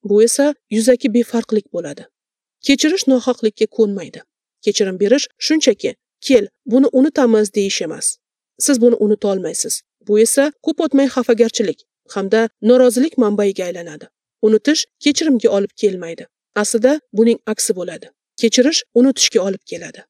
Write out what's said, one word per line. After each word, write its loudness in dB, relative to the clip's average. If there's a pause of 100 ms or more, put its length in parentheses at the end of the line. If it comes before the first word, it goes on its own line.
Bu 0
esa 2 (220)
yuzaki 0
befarqlik -2
bo'ladi. -10 (640)
Kechirish 0
nohaqlikka -2
ko'nmaydi. -4 (440)
Kechirim -2
berish 2 (100)
shunchaki 0 (320)
"Kel, 4 (180)
buni 2
unutamiz" 2
deyish -2
emas. -8 (540)
Siz 2
buni 6
unuta -2
olmaysiz. -6 (260)
Bu -2
esa 2 (180)
ko'p -4
o'tmay 2
xafagarchilik -2 (320)
hamda -2 (180)
norozilik 2
manbaiga -2
aylanadi. -12 (360)
Unutish 2 (140)
kechirimga 0
olib -2
kelmaydi. -6 (300)
Aslida 2 (160)
buning 2
aksi -4
bo'ladi. -12 (320)
Kechirish 2 (100)
unutishga 2
olib -6
keladi. -16